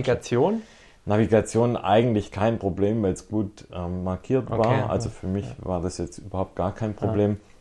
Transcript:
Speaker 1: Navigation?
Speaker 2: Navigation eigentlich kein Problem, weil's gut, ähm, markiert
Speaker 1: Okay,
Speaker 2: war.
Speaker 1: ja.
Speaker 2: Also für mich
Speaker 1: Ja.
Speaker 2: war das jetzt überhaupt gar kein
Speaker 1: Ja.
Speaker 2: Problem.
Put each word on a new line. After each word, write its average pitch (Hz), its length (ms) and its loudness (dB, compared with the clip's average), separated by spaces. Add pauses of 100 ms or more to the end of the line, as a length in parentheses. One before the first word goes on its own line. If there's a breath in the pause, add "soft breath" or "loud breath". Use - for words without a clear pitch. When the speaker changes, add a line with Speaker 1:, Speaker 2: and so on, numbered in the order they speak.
Speaker 1:
Navigation? 131 600 0 (460 loud breath)
Speaker 2:
Navigation 110 680 4
eigentlich 107 560 2
kein 110 260 0
Problem, 98 460 0
weil's 92 240 -2
gut, 104 440 -4
ähm, 90 300 -6
markiert 110 480 -2
Speaker 1:
Okay, 113 80 -2
Speaker 2:
war. 113 180 4
Speaker 1:
ja. 107 120 0
Speaker 2:
Also 101 200 -2
für 95 200 -10
mich 98 180 -2
Speaker 1:
Ja. 120 140 -12
Speaker 2:
war 90 200 -2
das 90 180 -4
jetzt 87 200 -6
überhaupt 95 380 -6
gar 90 180 -2
kein 107 240 -4
Speaker 1:
Ja. 104 80 -2
Speaker 2:
Problem. 104 300 2 (240 soft breath)